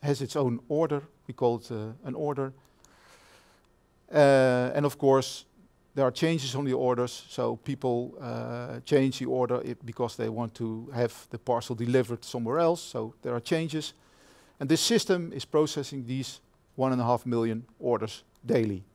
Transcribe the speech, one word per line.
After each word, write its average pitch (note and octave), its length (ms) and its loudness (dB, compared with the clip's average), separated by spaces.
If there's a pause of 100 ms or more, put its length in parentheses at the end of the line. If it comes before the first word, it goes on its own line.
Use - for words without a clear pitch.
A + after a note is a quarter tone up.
has C#3+ 180 0
its C3+ 140 -6
own B2+ 240 0 (100)
order. D3 360 0 (240)
We B2 60 -10
call A#2+ 240 2
it, - 120 -14
uh, A2 220 -8 (120)
an C3 120 -8
order. C#3 360 -4 (1600)
Uh, C3 640 6
and D3 100 0
of C#3+ 140 -2
course, C3+ 460 2 (500)
there C3+ 120 2
are B2+ 40 4
changes C#3 440 -2
on C#3+ 100 -2
the C3+ 80 0
orders, B2 560 -2
so A#2 280 -2
people, B2 640 -4
uh, A#2+ 600 -8
change C3+ 380 2
the B2+ 80 -4
order B2 360 2
if, A#2+ 220 -6
because A#2 320 -4
they A2+ 140 -2
want A2+ 240 -6
to A2+ 400 -8
have A#2 340 -2
the A2 100 -10
parcel A#2+ 380 -2
delivered A#2+ 480 0
somewhere B2 340 -2
else, E3+ 220 2
so A2+ 400 -8
there B2 140 -4
are A#2+ 60 -2
changes. D#3+ 520 -2 (680)
And C#3 120 -2
this D#3 100 6
system F#3 540 2
is C#3 100 -8
processing D3 600 -2
these C3 340 -6 (360)
one C3 160 2
and B2+ 80 0
a A#2 40 2
half A#2+ 220 2
million A#2 400 0 (120)
orders A2 460 -2 (220)
daily. G#2+ 380 0 (100)